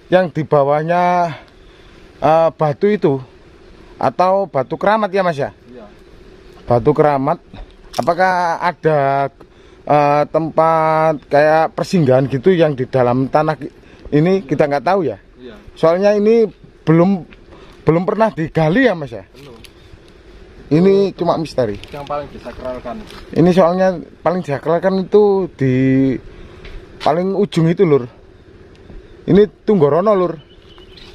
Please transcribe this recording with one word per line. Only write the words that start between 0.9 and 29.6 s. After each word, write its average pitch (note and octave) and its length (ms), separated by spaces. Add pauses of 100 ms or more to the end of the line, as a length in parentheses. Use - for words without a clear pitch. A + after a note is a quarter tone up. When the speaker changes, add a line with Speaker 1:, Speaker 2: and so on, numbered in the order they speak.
Speaker 1:
eh, D#3+ 300
batu D3+ 340
itu F#3+ 320 (800)
atau F#3+ 480
batu C#3+ 320
keramat G#3 320
ya, F#3+ 160
Mas D#3+ 140
ya? A#2 100 (160)
Speaker 2:
Iya. A#2+ 200 (840)
Speaker 1:
Batu A#2+ 260
keramat. D3 480 (540)
Apakah F3 640
ada, C#3 720 (500)
eh, D3 480
tempat D#3+ 960
kayak D#3 480
persinggahan C#3 540
gitu C3+ 260
yang D#3 220
di B2+ 100
dalam B2 460
tanah D#3 260
ki-, C#3+ 140 (420)
ini F#3 320
kita D3+ 220
nggak C#3+ 180
tahu F3+ 240
ya? G2+ 80 (220)
Speaker 2:
Iya. A#2+ 160 (180)
Speaker 1:
Soalnya F3+ 400
ini G#3+ 320 (380)
belum, E3+ 400 (580)
belum E3+ 240
pernah G#3+ 240
digali D#3+ 560
ya, G#3 80
Mas D3 160
ya? G2+ 220
Speaker 2:
Belum. C3 260 (1080)
Speaker 1:
Ini F#3+ 480
Speaker 2:
Itu - 100
Speaker 1:
cuma E3 140
misteri. B2 400 (120)
Speaker 2:
yang C#3+ 160
paling D3 240
disakralkan. B2 680 (340)
Speaker 1:
Ini E3+ 180
soalnya F3+ 460 (260)
paling F3 220
disakralkan E3+ 640
itu G3 440
di C3 240 (1300)
paling F3+ 320
ujung E3+ 380
itu, F3 160
Lur. C#3 180 (1200)
Ini G3+ 200 (160)